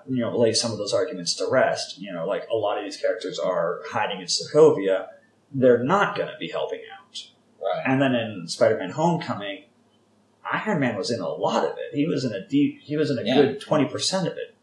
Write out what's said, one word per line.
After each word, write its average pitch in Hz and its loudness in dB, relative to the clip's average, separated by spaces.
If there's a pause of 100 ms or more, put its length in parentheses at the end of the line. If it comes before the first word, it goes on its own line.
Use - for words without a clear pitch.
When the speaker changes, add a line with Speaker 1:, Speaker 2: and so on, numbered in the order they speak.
Speaker 1:
you 127 0
know, 101 -2
lay 113 4
some 113 0
of 107 -6
those 101 -4
arguments 92 -2
to 92 -4
rest. 117 0
You 101 -10
know, 85 -6
like, 95 -2
a 113 0
lot 104 0
of 104 -6
these 98 -10
characters 92 -4
are 87 0 (100)
hiding 101 -2
in 87 -12
Sokovia. 98 4 (460)
They're 123 6
not 190 2
gonna - -4
be - -6
helping - -6 (180)
out. - -16 (360)
Speaker 2:
Right. 90 -2
Speaker 1:
And 135 2
then 131 2
in 107 -4
Spider-Man: - 2
Homecoming, 101 -2 (840)
Iron 175 0
Man 117 0
was 98 -4
in 110 -2
a 80 -6
lot 85 0
of - -2
it. - -10
He 143 0
was 135 -2
in 107 -4
a 95 -8
deep, 139 2
he 151 -6
was 143 0
in 123 -2
a 104 -4
Speaker 2:
Yeah. 117 0
Speaker 1:
good 117 0
twenty 147 2
percent 175 -2
of - -2
it. - -10